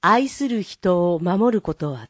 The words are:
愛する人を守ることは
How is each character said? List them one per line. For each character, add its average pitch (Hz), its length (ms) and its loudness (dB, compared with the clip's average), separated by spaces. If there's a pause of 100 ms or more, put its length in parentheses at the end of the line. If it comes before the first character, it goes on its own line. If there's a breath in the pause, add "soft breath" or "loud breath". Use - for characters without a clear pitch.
愛 240 280 2
す 277 180 -4
る 233 140 -2
人 175 520 0
を 160 60 -2
守 196 360 2
る 202 40 0
こ 156 140 -6
と 147 180 -6
は 113 180 -14